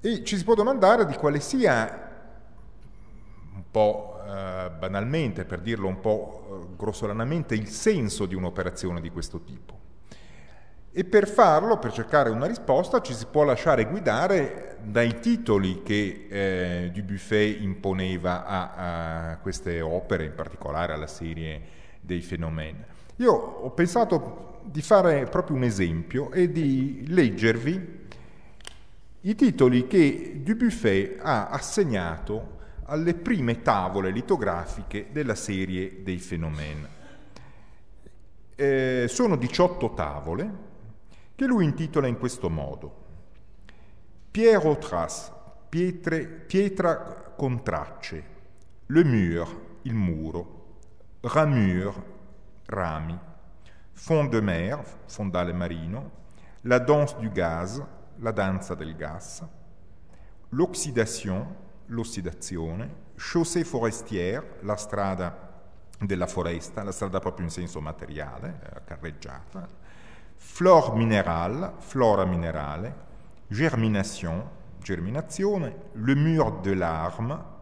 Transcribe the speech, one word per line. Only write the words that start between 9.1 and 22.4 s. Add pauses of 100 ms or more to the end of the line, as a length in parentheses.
tipo. (1120)
E
per
farlo,
per
cercare
una
risposta,
ci
si
può
lasciare
guidare
dai
titoli
che,
eh,
Dubuffet
imponeva
a,
a
queste
opere,
in
particolare
alla
serie (400)
dei
Phénomènes. (320)